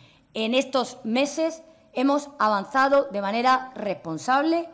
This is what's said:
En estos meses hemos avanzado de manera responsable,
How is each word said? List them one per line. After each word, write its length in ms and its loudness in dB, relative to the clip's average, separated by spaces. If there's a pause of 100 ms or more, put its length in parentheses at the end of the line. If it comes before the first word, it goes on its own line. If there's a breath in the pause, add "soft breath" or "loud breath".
(340 soft breath)
En 200 -2
estos 500 -2
meses 580 -2 (300 soft breath)
hemos 380 0 (100)
avanzado 720 2
de 100 -4
manera 540 2
responsable, 1000 -2